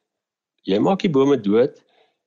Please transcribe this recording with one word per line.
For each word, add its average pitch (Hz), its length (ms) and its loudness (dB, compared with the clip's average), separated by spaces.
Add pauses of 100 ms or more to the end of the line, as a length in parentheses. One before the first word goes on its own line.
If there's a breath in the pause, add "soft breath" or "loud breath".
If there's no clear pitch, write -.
(640)
jy 98 160 -2
maak 190 220 0
die 202 80 -2
bome 139 280 2
dood, 110 440 -2 (460)